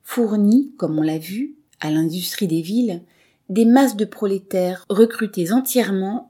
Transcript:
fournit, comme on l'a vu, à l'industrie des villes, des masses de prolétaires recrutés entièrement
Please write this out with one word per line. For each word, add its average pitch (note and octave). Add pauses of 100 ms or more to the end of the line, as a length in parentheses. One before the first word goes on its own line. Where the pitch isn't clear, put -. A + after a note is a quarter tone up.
fournit, G#3+
comme D#3
on -
l'a D#3
vu, G3+ (240)
à D3+
l'industrie E3
des D#3+
villes, F#3+ (480)
des G#3
masses A#3+
de G#3
prolétaires F#3+
recrutés G3+
entièrement G#3